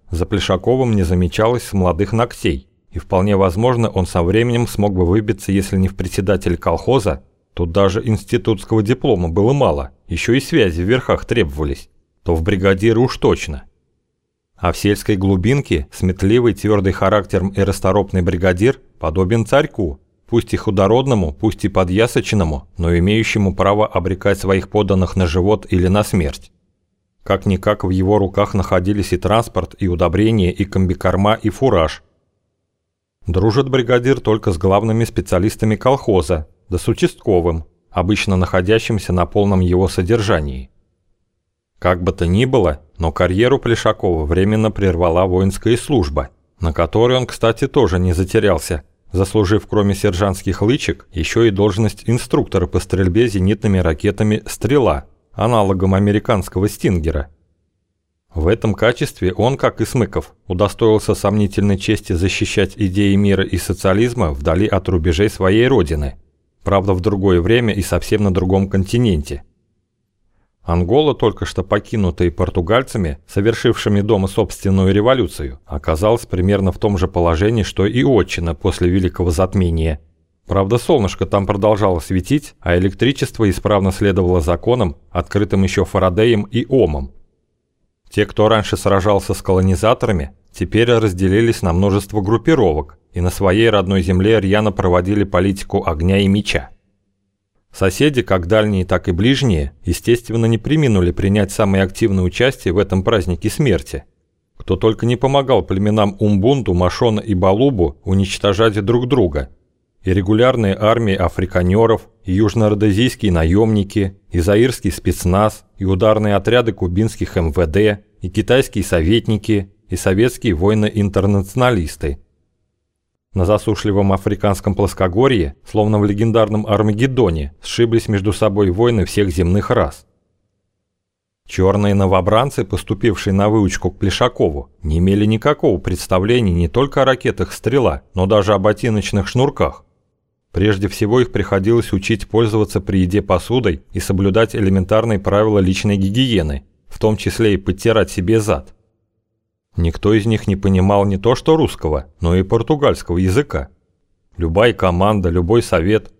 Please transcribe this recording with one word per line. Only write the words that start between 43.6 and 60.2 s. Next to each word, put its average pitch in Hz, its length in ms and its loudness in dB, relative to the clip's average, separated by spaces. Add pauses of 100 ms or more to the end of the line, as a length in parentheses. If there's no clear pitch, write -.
временно 104 460 0
прервала 90 540 0
воинская 95 520 0
служба, 76 520 -2 (300)
на 82 140 -2
которой 113 440 0
он, 123 100 -2
кстати, 117 400 -2
тоже 92 320 2
не 90 140 0
затерялся, 92 680 0 (280)
заслужив 98 560 0
кроме 101 260 0
сержантских 98 680 -2
лычек 113 480 -2
еще 80 320 -2
и 113 80 4
должность 101 560 -2
инструктора 113 580 -2
по - 140 -4
стрельбе 95 480 0
зенитными 101 500 0
ракетами 98 720 -2
"Стрела", 107 580 0 (260)
аналогом 98 640 0
американского 101 720 0
"Стингера". 80 640 -4 (1040)
В 80 140 -2
этом 113 260 0
качестве 110 600 -2
он, 123 220 0
как - 240 -2
и 113 60 0
Смыков, - 480 -4 (140)